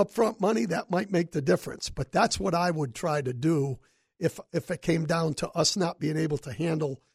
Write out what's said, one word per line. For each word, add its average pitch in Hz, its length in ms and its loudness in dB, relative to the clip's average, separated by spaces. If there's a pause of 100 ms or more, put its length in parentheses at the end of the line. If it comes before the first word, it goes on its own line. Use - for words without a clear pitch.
upfront 214 360 0
money, 220 260 4
that 170 240 -2
might 185 220 0
make 170 200 2
the 151 80 -2
difference. - 500 0
But - 220 -6
that's 214 280 2
what 190 140 0
I 175 180 2
would 147 220 -4
try 151 280 -2
to 127 100 -2
do 139 460 0 (400)
if, - 220 -2 (120)
if 170 180 -4
it 170 120 -6
came 165 240 0
down 165 280 0
to - 160 -4
us - 260 0
not 175 240 0
being 151 160 -2
able 156 220 0
to 127 140 -12
handle 156 480 -2 (140)